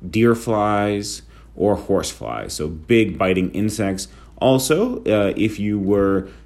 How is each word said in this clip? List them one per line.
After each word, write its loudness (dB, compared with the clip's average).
deer 4
flies -2
or 2
horse -2
flies, -10
so -6
big 2
biting 2
insects. -4
Also, 2
uh, 2
if -2
you -2
were 2